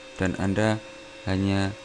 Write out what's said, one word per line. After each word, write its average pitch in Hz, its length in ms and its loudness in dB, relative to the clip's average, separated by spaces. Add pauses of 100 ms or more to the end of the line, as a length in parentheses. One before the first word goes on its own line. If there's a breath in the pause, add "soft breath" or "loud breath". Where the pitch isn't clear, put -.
(180)
Dan 92 240 2
Anda 107 400 4 (480)
hanya 98 400 2 (140)